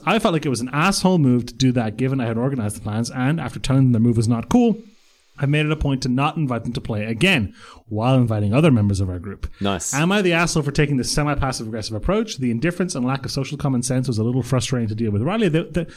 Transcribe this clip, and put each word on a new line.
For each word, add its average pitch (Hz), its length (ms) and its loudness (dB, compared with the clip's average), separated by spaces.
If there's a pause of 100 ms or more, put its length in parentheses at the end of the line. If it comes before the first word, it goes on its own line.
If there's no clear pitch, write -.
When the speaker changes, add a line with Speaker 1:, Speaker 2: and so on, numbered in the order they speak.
Speaker 1:
I 208 140 2
felt 208 120 2
like 156 140 -2
it 151 40 -2
was 113 120 -2
an 127 100 -6
asshole 185 460 2
move 123 300 4
to - 60 -12
do 131 200 2
that, 110 240 -2
given 131 240 -2
I 113 60 -2
had 113 100 -2
organized 120 400 -2
the - 40 -16
plans, 110 300 -4
and 135 300 -2
after 120 180 -8
telling 135 240 4
them 127 80 6
their 117 80 4
move 117 160 4
was 113 140 2
not 117 180 0
cool, 233 300 4 (640)
I 143 40 0
made 151 200 2
it 151 60 0
a 156 60 0
point 139 260 -2
to 131 60 0
not 139 260 0
invite 123 300 -2
them 123 80 -6
to - 80 -6
play 107 240 -4
again 117 480 0 (340)
while 113 280 2
inviting 107 380 2
other 151 180 6
members 101 280 4
of 95 100 -2
our 90 100 -6
group. 98 300 -10 (120)
Speaker 2:
Nice. 98 320 -2
Speaker 1:
Am 156 180 2
I 208 100 2
the 180 120 2
asshole 165 300 0
for 139 80 -4
taking 147 260 2
this 120 140 -2
semi-passive 139 560 -2
aggressive 110 280 -8
approach? 214 440 -2
The 127 120 0
indifference 170 420 -2
and 123 120 -4
lack 135 200 -2
of - 60 -8
social 143 260 -6
common 131 260 0
sense 131 260 -2
was 113 80 -2
a 110 60 0
little 123 200 0
frustrating 120 460 0
to 107 60 -4
deal 113 160 -2
with." 101 100 0
Riley, 196 280 0
the, 160 140 2
the, 160 340 -6